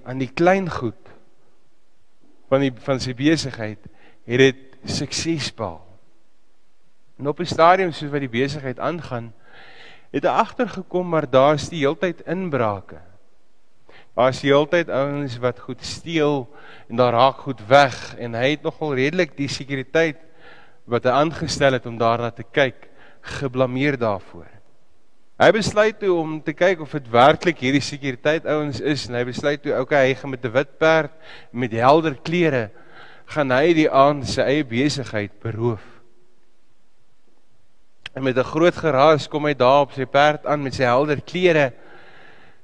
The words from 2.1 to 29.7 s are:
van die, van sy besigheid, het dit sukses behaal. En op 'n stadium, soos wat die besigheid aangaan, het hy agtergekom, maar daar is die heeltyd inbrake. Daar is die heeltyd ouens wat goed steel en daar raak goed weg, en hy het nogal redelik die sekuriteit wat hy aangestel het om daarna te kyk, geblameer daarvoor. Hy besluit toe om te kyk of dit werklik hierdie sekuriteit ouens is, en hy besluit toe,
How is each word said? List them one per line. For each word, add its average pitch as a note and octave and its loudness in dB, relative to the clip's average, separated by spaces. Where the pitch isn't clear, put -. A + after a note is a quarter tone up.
van C3+ 2
die, C3+ 0
van B2+ -6
sy B2+ -8
besigheid, B2 -2
het A#2+ -2
dit C3 6
sukses D3+ -6
behaal. F2 -10
En C3+ -4
op D3+ -4
'n F3 -4
stadium, F3 4
soos D3 -10
wat C#3+ -2
die C3+ -6
besigheid C3+ -4
aangaan, B2 -8
het C#3+ -6
hy E3+ 2
agtergekom, F3+ -4
maar D3+ -2
daar C3+ 6
is C#3+ -6
die D#3 -4
heeltyd E3 -2
inbrake. C3 -4
Daar B2 4
is - -4
die C#3 0
heeltyd D3+ 2
ouens C#3 -4
wat B2 -4
goed - -14
steel D3 -2
en A#2 -10
daar B2 4
raak B2+ 4
goed B2+ -10
weg, C3 4
en A#2 -10
hy B2 0
het D3+ -4
nogal D#3+ -6
redelik D3+ -2
die C#3 -6
sekuriteit C#3+ -2
wat A#2 -2
hy B2+ 2
aangestel C#3+ 0
het B2 -4
om A2+ -10
daarna A#2 0
te - -14
kyk, - -2
geblameer C3 -2
daarvoor. G2 -6
Hy D3+ 8
besluit G#3+ 2
toe G3 0
om D#3 -4
te D#3+ -6
kyk F3+ 0
of D3 -14
dit C#3 -8
werklik D3 4
hierdie C3 0
sekuriteit D3 -4
ouens D3 -4
is, C3+ -4
en A#2+ -10
hy A#2+ -2
besluit C#3+ -4
toe, C#3+ -4